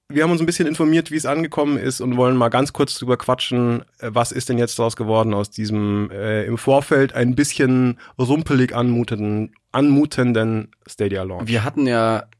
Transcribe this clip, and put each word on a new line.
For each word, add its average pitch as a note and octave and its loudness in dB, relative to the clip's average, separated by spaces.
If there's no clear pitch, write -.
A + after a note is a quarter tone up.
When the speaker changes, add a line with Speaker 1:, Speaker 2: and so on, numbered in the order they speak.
Speaker 1:
Wir D3 0
haben E3 2
uns E3+ 2
ein E3 0
bisschen E3+ 0
informiert, D#3+ 2
wie D3+ -4
es D#3 -4
angekommen D3 -2
ist C3 -4
und B2 -2
wollen B2+ 4
mal A#2+ 2
ganz C3 0
kurz - 0
drüber B2 -2
quatschen, B2 -2
äh, A#2+ -8
was A#2 0
ist - -6
denn B2 0
jetzt A#2 0
draus A#2 0
geworden A2 0
aus G#2 -2
diesem, G#2 -2
äh, G#2+ -2
im A2+ -4
Vorfeld C#3 2
ein B2 0
bisschen B2+ 2
rumpelig C3 2
anmutenden, A2 -2
anmutenden B2 2
Stadia-Launch. F#2+ -6
Speaker 2:
Wir A2+ 0
hatten C3+ 0
ja A2+ 0